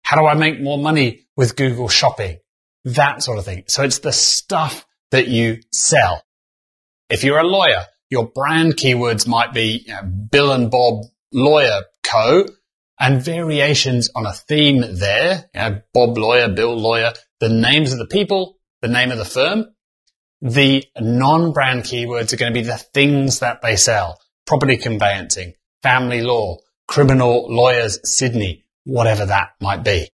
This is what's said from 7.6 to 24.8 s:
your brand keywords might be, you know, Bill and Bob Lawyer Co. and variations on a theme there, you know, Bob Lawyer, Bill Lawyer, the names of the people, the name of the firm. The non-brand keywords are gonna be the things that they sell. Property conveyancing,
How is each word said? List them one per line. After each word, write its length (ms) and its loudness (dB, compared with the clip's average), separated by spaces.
your 160 0
brand 520 0
keywords 500 0
might 260 0
be, 320 -2
you 80 -16
know, 100 -12
Bill 500 0
and 180 0
Bob 360 0
Lawyer 480 2
Co. 400 2
and 240 2
variations 920 0
on 100 -6
a 60 -6
theme 480 2
there, 760 -2
you 60 -10
know, 220 -4
Bob 240 4
Lawyer, 300 4
Bill 260 0
Lawyer, 380 0
the 80 2
names 420 2
of 80 -6
the 80 -8
people, 520 -2
the 60 -4
name 240 0
of 60 -6
the 80 -6
firm. 400 -2
The 460 2
non-brand 840 0
keywords 480 -4
are 60 -6
gonna 160 -2
be 80 -2
the 160 -6
things 640 0
that 220 -4
they 140 0
sell. 460 0
Property 320 2
conveyancing, 800 -4